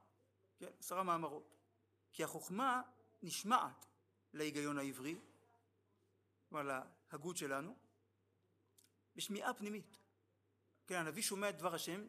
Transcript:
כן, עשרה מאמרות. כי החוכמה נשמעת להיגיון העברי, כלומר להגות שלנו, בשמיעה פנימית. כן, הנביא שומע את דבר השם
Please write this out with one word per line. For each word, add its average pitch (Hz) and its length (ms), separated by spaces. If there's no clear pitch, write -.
כן, 180 220
עשרה 180 240
מאמרות. 165 520
כי 165 120
החוכמה 220 580
נשמעת 180 640
להיגיון 147 440
העברי, 139 420
כלומר 139 320
להגות 165 260
שלנו, 147 380
בשמיעה 240 380
פנימית. 208 440
כן, 185 80
הנביא 165 280
שומע 202 260
את 190 80
דבר 170 180
השם 185 340